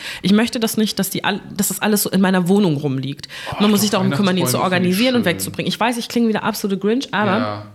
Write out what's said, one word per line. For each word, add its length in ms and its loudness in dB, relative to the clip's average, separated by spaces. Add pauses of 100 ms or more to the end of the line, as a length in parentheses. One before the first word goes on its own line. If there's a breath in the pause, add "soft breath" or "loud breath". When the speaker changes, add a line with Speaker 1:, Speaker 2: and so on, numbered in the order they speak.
(240 loud breath)
Speaker 1:
Ich 100 4
möchte 260 2
das 160 -2
nicht, 240 -2
dass 100 -2
die 140 -6
all-, 160 0 (160)
dass 140 -2
das 120 -6
alles 220 0
so 60 -4
in 100 2
meiner 300 4
Wohnung 260 4
rumliegt. 540 -4 (220 loud breath)
Speaker 2:
Oh, 100 -8
Speaker 1:
Man 100 4
muss 80 4
Speaker 2:
doch, 40 2
Speaker 1:
sich 80 0
darum 200 2
kümmern, 240 2
die 80 2
zu 160 0
Speaker 2:
Weihnachtsbäume 160 0
finde 140 2
ich 80 2
Speaker 1:
organisieren 180 2
und 80 2
Speaker 2:
schön. 100 2
Speaker 1:
wegzubringen. 360 -6
Ich 100 -4
weiß, 180 0
ich 120 -6
klinge 180 2
wieder 160 0
absolute 360 -2
Grinch, 340 -2
aber 240 2
Speaker 2:
Ja. 380 -4